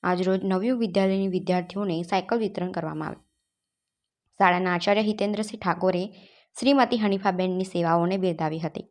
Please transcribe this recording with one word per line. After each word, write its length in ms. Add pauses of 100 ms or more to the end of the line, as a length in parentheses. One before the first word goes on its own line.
આજરોજ 420
નવયુગ 340
વિદ્યાલયની 500
વિદ્યાર્થીઓને 720
સાયકલ 360
વિતરણ 340
કરવામાં 360
આવ્યું. 160 (1160)
શાળાના 340
આચાર્ય 260
હિતેન્દ્રસિંહ 600
ઠાકોરે 440 (540)
શ્રીમતી 400
હનીફાબેનની 640
સેવાઓને 520
બિરદાવી 420
હતી. 320